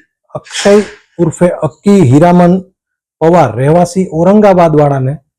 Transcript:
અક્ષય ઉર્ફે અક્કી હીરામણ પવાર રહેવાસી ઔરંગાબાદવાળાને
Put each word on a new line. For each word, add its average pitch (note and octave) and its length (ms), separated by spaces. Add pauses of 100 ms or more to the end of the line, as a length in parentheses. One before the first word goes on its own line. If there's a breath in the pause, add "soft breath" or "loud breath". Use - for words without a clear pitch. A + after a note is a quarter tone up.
(340)
અક્ષય - 480 (360)
ઉર્ફે F3 300
અક્કી F#3+ 520
હીરામણ F3 600 (600)
પવાર D#3 360
રહેવાસી F3 560
ઔરંગાબાદવાળાને D#3+ 1040 (200)